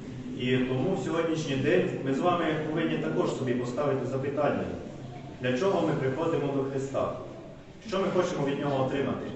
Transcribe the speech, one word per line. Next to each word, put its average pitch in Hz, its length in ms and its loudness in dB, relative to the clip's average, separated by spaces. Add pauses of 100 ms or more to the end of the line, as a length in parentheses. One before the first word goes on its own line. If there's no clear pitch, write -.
(400)
І 127 160 2
тому 131 400 0
в - 80 -2
сьогоднішній 160 520 0
день 175 340 4 (140)
ми 135 100 0
з - 40 2
вами 170 260 2 (240)
повинні 160 300 0
також - 360 0
собі 123 200 0
поставити 131 520 0
запитання, 131 580 0 (760)
для 127 180 2
чого 170 300 4
ми 147 40 2
приходимо 139 640 2
до 135 140 0
Христа, 131 420 0 (760)
що 190 100 0
ми 190 60 2 (100)
хочемо 151 320 2
від 139 140 0
Нього 135 260 2
отримати, 131 500 0